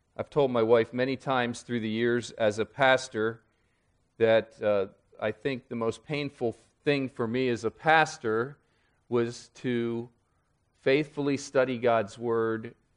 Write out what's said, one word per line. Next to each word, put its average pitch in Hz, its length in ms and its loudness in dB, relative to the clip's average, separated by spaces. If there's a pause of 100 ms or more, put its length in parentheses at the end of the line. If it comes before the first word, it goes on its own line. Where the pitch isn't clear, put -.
(180)
I've - 120 -8
told 139 220 2
my 117 100 2
wife 113 320 4
many 131 220 -2
times 123 480 -4
through 120 160 -4
the 110 100 -4
years 120 420 0
as 107 280 0
a 107 60 -2
pastor 123 760 0 (800)
that, 113 420 2
uh, 104 260 0 (320)
I 110 120 -2
think 131 360 -6
the 120 80 -10
most 113 300 -4
painful 143 500 -4 (280)
thing 139 260 0
for 117 180 -4
me 127 220 0
as 110 140 -2
a 110 80 -2
pastor 147 840 0 (520)
was 120 460 -2
to 117 540 -6 (720)
faithfully 143 560 0
study 131 420 -2
God's 113 400 0
Word 113 560 -2 (220)